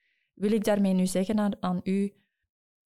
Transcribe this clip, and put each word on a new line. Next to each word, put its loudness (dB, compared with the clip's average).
Wil -2
ik 0
daarmee 2
nu 2
zeggen -2
aan, 0
aan -4
u, -2